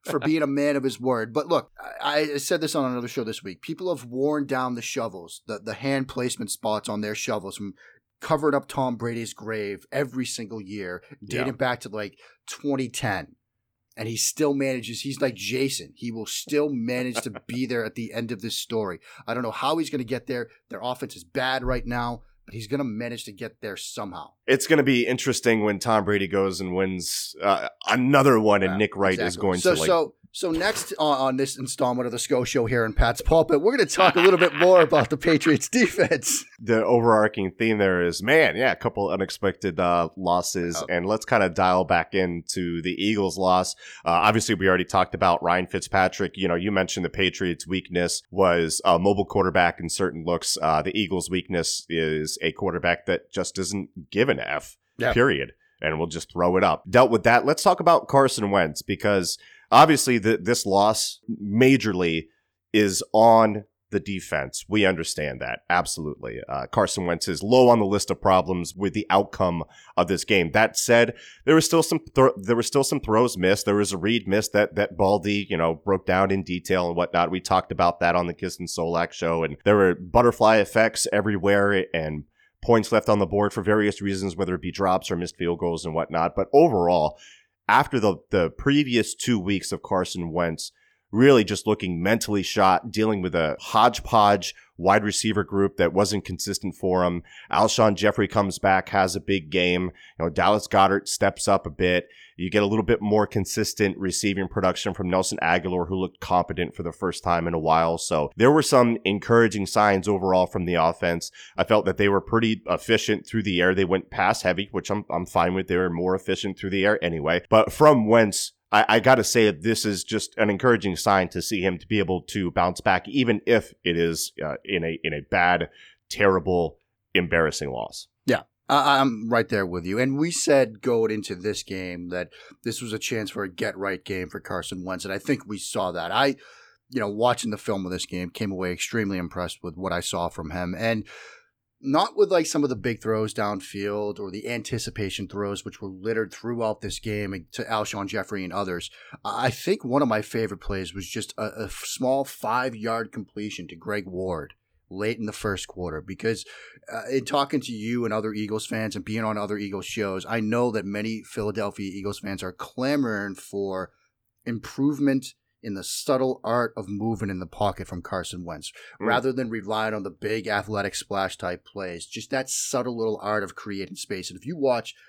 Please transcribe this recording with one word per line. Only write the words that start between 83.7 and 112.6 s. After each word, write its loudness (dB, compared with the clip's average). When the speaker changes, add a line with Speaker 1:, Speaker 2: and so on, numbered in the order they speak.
Speaker 2:
reasons, -4
whether -2
it -8
be -6
drops 0
or -2
missed -6
field -2
goals -4
and -6
whatnot. -2
But -2
overall, 4
after 4
the, 2
the 2
previous 0
two 0
weeks -2
of -8
Carson -2
Wentz -2
really 8
just -4
looking -2
mentally 0
shot, 2
dealing 0
with -4
a 0
hodgepodge 2
wide 4
receiver -2
group 0
that 2
wasn't 0
consistent -6
for 0
him. 0
Alshon 4
Jeffrey 0
comes 0
back, 2
has 2
a -4
big -4
game. 2
You -4
know, -2
Dallas 2
Goedert 4
steps 0
up 2
a -8
bit. 0
You -6
get 2
a 4
little 0
bit 2
more 2
consistent -2
receiving -2
production -2
from -4
Nelson 0
Agholor, 0
who -4
looked -6
competent -2
for -12
the -8
first -6
time 0
in -2
a -2
while. 2
So -2
there 8
were 4
some 4
encouraging 2
signs 2
overall 2
from -4
the 0
offense. 0
I 0
felt 4
that 0
they 2
were 2
pretty 0